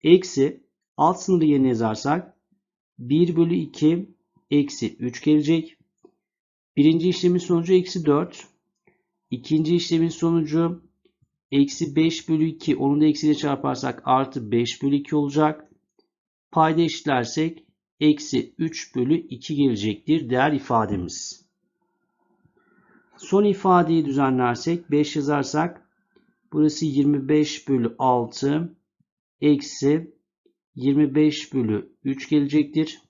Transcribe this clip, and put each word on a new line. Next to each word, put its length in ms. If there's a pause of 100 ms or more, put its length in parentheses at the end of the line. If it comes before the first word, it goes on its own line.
Eksi 600 (340)
alt 220
sınırı 260
yerine 220
yazarsak 720 (600)
bir 360
bölü 200
iki 600 (360)
eksi 440
üç 280
gelecek. 540 (1000)
Birinci 320
işlemin 300
sonucu 340
eksi 320
dört. 420 (840)
İkinci 440
işlemin 340
sonucu 760 (680)
eksi 440
beş 340
bölü 160
iki. 300
Onu 260
da 40
eksiyle 300
çarparsak 720
artı 460
beş 320
bölü 120
iki 200
olacak. 520 (840)
Payda 300
eşitlersek 840 (340)
eksi 580
üç 380
bölü 220
iki 380
gelecektir 720
değer 220
ifademiz. 920 (1700)
Son 260
ifadeyi 640
düzenlersek 840
beş 240
yazarsak 760 (640)
burası 320
yirmi 440
beş 380
bölü 300
altı 800 (680)
eksi 720 (600)
yirmi 400
beş 380
bölü 500
üç 260
gelecektir. 800